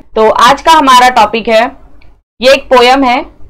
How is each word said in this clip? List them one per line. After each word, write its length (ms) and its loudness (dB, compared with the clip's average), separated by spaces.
तो 160 0
आज 320 0
का 100 0
हमारा 380 2
topic 380 -2
है, 160 0
ये 120 2
एक 120 -2
poem 400 0
है, 160 -2